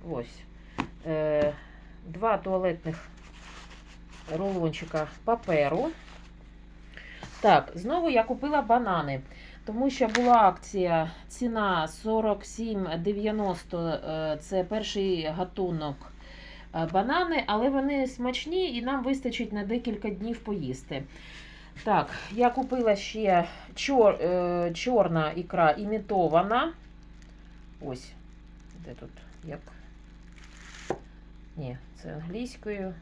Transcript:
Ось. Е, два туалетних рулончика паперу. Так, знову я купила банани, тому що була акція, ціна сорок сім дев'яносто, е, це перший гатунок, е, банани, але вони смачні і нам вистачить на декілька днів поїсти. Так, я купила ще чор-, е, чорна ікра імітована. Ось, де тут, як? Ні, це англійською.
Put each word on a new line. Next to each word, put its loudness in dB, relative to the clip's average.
Ось. -6
Е, 2
два 0
туалетних -2
рулончика -2
паперу. 2
Так, 8
знову 0
я 6
купила 0
банани, 2
тому 0
що 2
була 6
акція, 2
ціна 0
сорок 0
сім -4
дев'яносто, -2
е, -2
це 0
перший 0
гатунок, -2
е, 0
банани, 2
але 2
вони 2
смачні -2
і -2
нам 0
вистачить -2
на -2
декілька -2
днів -4
поїсти. -4
Так, 4
я 6
купила 2
ще 2
чор-, 6
е, 2
чорна 4
ікра 4
імітована. 2
Ось, -10
де -14
тут, -16
як? -10
Ні, -8
це -12
англійською. -8